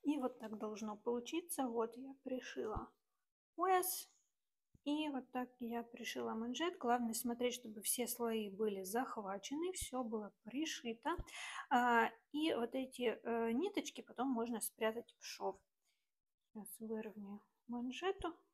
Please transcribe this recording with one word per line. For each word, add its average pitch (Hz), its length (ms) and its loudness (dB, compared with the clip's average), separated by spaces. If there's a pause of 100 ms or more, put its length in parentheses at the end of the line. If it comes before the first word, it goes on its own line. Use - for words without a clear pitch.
И 294 120 4
вот 247 200 0
так 220 180 -8
должно 214 400 -4
получиться. 240 680 -2
Вот 226 300 0
я 269 260 -12
пришила 247 640 -4 (680)
пояс. 370 520 4 (760)
И 302 240 2
вот 262 240 -4
так 247 160 -2 (100)
я 233 240 -2
пришила 233 520 -4
манжет. 254 440 0
Главное 240 360 4
смотреть, 240 400 0
чтобы 214 280 -10
все 240 240 2
слои 226 440 0
были 196 340 0
захвачены, 233 880 -2
всё 254 320 -2
было 214 280 -4 (120)
пришито. 262 720 -2 (540)
А, 240 380 8 (240)
и 311 220 4
вот 233 220 0
эти, 247 480 0
э, 233 280 2
ниточки 294 500 0
потом - 260 -2
можно 233 320 2
спрятать 226 580 0
в - 80 -20
шов. 196 300 -4 (1000)
Сейчас 208 140 -10 (120)
выровняю 214 600 -6 (280)
манжету. 262 640 -2 (220)